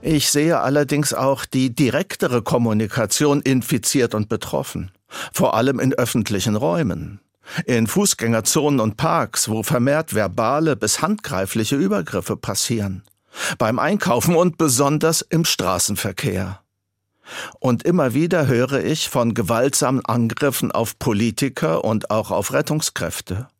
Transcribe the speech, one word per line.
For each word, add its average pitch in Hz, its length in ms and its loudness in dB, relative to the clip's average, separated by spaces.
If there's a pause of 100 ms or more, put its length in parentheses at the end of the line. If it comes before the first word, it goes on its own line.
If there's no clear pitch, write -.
(120)
Ich 147 180 2
sehe 147 300 2
allerdings 147 540 2
auch 135 320 0
die 131 280 0
direktere 131 680 0
Kommunikation 117 1000 0
infiziert 127 720 0
und 107 140 -2
betroffen, - 640 -6 (160)
vor - 460 -2
allem 123 260 2
in 131 140 2
öffentlichen 107 640 0
Räumen, 104 640 -2 (440)
in 113 220 2
Fußgängerzonen 135 920 2
und 107 160 -2
Parks, 160 500 0
wo 110 160 -2
vermehrt 143 500 0
verbale 117 640 0
bis - 260 -2
handgreifliche 139 760 -2
Übergriffe 107 580 -2
passieren, 101 680 -4 (540)
beim 113 220 2
Einkaufen 165 560 2
und 170 220 4
besonders 147 640 2
im 160 240 0
Straßenverkehr. 92 1120 -2 (1000)
Und 127 220 2
immer 156 300 2
wieder 160 340 2
höre 131 360 2
ich 139 240 -2
von 117 260 0
gewaltsamen 123 680 0
Angriffen 120 680 0
auf - 260 -2
Politiker 123 840 0
und 110 260 -2
auch 107 200 0
auf 95 200 -2
Rettungskräfte. 135 960 -4 (120)